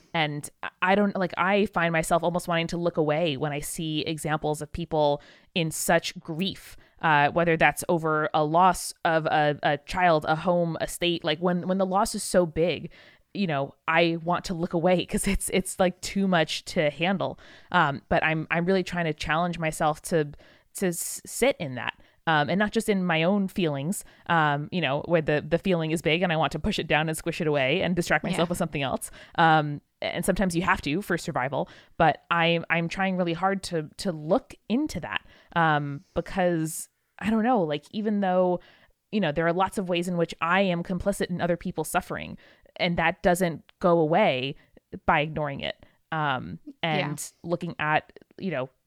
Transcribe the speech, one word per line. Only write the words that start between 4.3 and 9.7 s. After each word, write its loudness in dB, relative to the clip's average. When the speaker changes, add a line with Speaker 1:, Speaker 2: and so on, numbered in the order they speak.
Speaker 1:
of -10
people 0
in 0
such 0
grief, -8
uh, 4
whether 2
that's 4
over 0
a 2
loss 4
of 2
a, 2
a 2